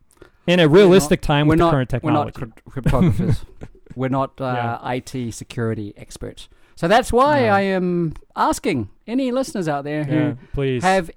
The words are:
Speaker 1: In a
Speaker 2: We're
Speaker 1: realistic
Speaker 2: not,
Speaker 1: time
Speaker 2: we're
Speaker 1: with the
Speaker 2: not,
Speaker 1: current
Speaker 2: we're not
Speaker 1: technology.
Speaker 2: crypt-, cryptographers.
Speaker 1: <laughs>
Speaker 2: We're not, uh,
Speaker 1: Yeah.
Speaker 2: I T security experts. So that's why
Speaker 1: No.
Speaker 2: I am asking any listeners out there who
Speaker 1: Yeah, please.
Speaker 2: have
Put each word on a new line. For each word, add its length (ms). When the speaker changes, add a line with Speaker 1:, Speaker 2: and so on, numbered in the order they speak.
Speaker 1:
In 140
a 80
Speaker 2:
We're 120
Speaker 1:
realistic 420
Speaker 2:
not, 40
Speaker 1:
time 200
Speaker 2:
we're 60
Speaker 1:
with 80
the 40
Speaker 2:
not, 80
Speaker 1:
current 200
Speaker 2:
we're 100
not 220
Speaker 1:
technology. 280
Speaker 2:
crypt-, 20
cryptographers. 320
Speaker 1:
<laughs> 60
Speaker 2:
We're 120
not, 320
uh, 40
Speaker 1:
Yeah. 260
Speaker 2:
I 160
T 320
security 680
experts. 520
So 140
that's 240
why 300
Speaker 1:
No. 80
Speaker 2:
I 100
am 540
asking 540
any 240
listeners 380
out 160
there 180
who 140
Speaker 1:
Yeah, 180
please. 300
Speaker 2:
have 340